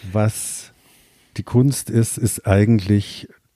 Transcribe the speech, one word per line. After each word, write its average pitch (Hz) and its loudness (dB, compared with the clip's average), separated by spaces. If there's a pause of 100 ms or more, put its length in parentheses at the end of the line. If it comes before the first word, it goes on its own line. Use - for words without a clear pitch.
(120)
was - -4 (640)
die - -6
Kunst 127 0
ist, 113 0
ist - -4
eigentlich 104 2 (280)